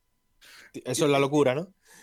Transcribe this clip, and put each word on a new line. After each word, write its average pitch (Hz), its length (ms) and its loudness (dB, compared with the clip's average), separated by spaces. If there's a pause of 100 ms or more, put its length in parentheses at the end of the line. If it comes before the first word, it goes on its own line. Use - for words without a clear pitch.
(720)
Eso 131 320 -4
es 147 60 2
la 139 80 2
locura, 139 340 2
¿no? 170 200 -8 (300)